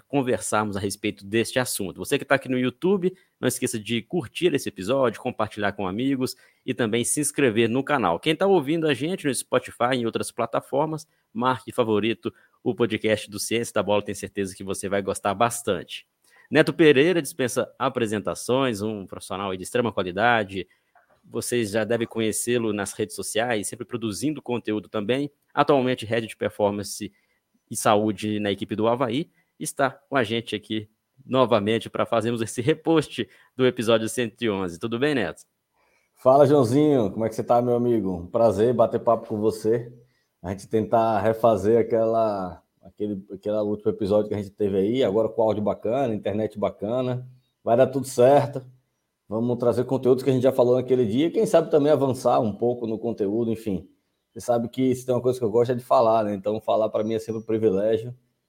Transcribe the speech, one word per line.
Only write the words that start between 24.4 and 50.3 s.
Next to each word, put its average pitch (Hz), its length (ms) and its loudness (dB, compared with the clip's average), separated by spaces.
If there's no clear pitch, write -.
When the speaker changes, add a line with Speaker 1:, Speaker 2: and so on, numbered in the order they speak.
Speaker 1:
conteúdo 107 480 -4
também. 120 420 -4
Atualmente, 127 540 2
head 113 200 -2
de - 100 -14
performance 104 760 -4
e - 80 -12
saúde 107 640 0
na 101 140 0
equipe 98 240 -8
do 107 100 0
Avaí. 123 420 -2
Está 143 320 -4
com - 260 -10
a 131 60 2
gente 113 320 -4
aqui 107 340 -8
novamente 113 640 2
pra 110 160 -2
fazermos 113 340 -2
esse 113 220 -6
repost 156 680 0
do 127 100 4
episódio 113 420 2
cento 117 340 -4
e 117 60 0
onze. 95 300 -2
Tudo 117 220 -4
bem, 147 160 0
Neto? 87 260 -4
Speaker 2:
Fala, 135 320 6
Joãozinho. 135 640 4
Como 107 140 -4
é 110 40 0
que - 60 -8
você 120 80 -2
tá, 120 180 2
meu 120 140 2
amigo? 113 440 0
Um 85 100 -10
prazer 113 440 4
bater 113 280 2
papo - 260 0
com 107 140 -4
você. 110 520 0
A 87 100 -8
gente 98 180 -10
tentar 110 540 0
refazer 110 580 4
aquela, 113 800 -2
aquele, 101 400 -8
aquele 104 240 -4
último 104 340 -2
episódio 104 380 0
que 101 60 -6
a 101 40 -2
gente 98 120 -8
teve 101 260 -2
aí, 113 260 2
agora 110 260 2
com 117 140 -2
áudio 107 200 0
bacana, 110 520 -2
internet 104 420 -4
bacana. 123 720 -4
Vai 117 120 2
dar 127 120 6
tudo 131 180 -4
certo. 131 580 4
Vamos 117 300 -2
trazer 120 280 2
conteúdos 131 360 2
que 139 80 2